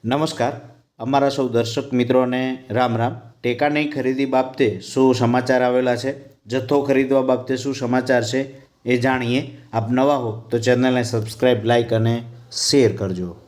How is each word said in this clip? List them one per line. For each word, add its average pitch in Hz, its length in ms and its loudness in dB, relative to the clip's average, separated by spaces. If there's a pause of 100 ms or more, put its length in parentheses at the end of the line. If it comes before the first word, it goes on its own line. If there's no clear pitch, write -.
નમસ્કાર, 139 480 -2 (460)
અમારા 135 300 0
સૌ 135 200 -2
દર્શક 113 440 -2
મિત્રોને 127 760 0
રામ 117 260 0
રામ. 117 200 -2 (260)
ટેકાની 147 420 0
ખરીદી 135 400 -2
બાબતે 131 560 0
શું 131 340 2
સમાચાર 123 480 2
આવેલા 127 340 2
છે, 135 180 -6 (320)
જથ્થો 131 340 0
ખરીદવા 135 400 2
બાબતે 127 360 0
શું 127 180 -6
સમાચાર 123 500 0
છે, 131 280 -4 (320)
એ 123 120 0
જાણીએ. 127 600 -2 (160)
આપ 113 180 -2
નવા 135 260 2
હો 117 340 -6
તો 120 80 0
ચેનલને 123 440 2
સબસ્ક્રાઇબ, 113 600 0
લાઈક 117 280 2
અને 117 300 0 (300)
શેર 120 440 2
કરજો. 90 400 -6 (120)